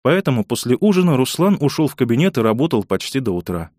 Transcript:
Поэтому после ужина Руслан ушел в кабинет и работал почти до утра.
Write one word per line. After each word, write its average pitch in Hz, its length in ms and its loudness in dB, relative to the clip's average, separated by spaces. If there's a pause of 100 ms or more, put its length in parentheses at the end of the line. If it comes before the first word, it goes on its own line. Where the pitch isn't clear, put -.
Поэтому 131 420 0
после 120 360 -2
ужина 185 380 2
Руслан 170 420 0
ушел 147 280 0
в - 80 -6
кабинет 127 420 0
и 117 40 0
работал 110 420 0
почти - 360 -4
до 113 120 -4
утра. 87 480 -6